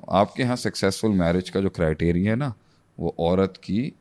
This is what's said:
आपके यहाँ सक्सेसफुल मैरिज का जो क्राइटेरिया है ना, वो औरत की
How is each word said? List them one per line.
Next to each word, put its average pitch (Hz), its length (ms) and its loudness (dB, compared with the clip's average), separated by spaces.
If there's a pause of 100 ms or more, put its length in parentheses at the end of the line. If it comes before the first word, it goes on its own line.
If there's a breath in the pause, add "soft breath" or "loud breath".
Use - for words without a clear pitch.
आपके 101 340 2
यहाँ 123 120 -2
सक्सेसफुल 107 560 -2
मैरिज 90 380 2
का 98 120 -2
जो 95 80 0
क्राइटेरिया 85 640 0
है 113 60 0
ना, 135 160 -4 (460)
वो 82 200 -4
औरत 92 340 2 (100)
की 113 380 -4